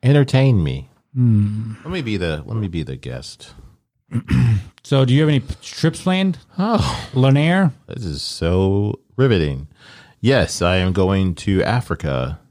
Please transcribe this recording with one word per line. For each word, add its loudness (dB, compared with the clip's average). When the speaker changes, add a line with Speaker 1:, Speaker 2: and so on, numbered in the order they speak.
Speaker 1:
Entertain 4
me. -6
Speaker 2:
Hmm. 0
Speaker 1:
Let -10
me -4
be -4
the, -4
let -8
me -4
be -6
the -10
guest. -14
Speaker 2:
<clears throat> -4
So, 0
do 2
you 4
have 2
any 2
p-, -10
trips -4
planned? 0
Speaker 1:
Oh. -2
Speaker 2:
Lanier? 2
Speaker 1:
This -10
is -6
so 0
riveting. 0
Yes, 2
I 2
am 2
going 2
to 0
Africa -4